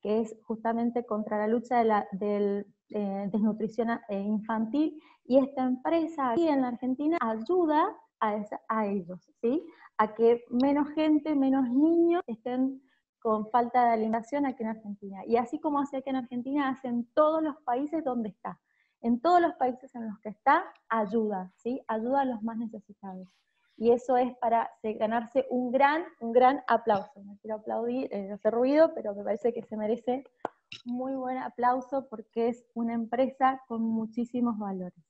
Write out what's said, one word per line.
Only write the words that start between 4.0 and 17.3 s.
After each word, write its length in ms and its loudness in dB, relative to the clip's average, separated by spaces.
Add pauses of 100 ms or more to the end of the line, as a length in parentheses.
eh, 120 -4
infantil, 840 -2 (220)
y 140 4
esta 260 0
empresa 680 -2
aquí 140 2
en 140 2
la 80 0
Argentina 540 -2
ayuda 760 2 (240)
a 160 0
esa, 320 -8
a 180 0
ellos, 540 -6
¿sí? 240 0 (320)
A 180 2
que 360 4
menos 400 2
gente, 440 2
menos 360 2
niños 560 4
estén 560 -2 (360)
con 300 0
falta 380 4
de 80 4
alimentación 500 0
aquí 180 -4
en 60 -4
Argentina. 560 -10
Y 140 4
así 200 -2
como 220 0
hace 160 -4
aquí 140 -6
en 60 0
Argentina, 520 -2
hace 200 -6
en 260 -2
todos 280 4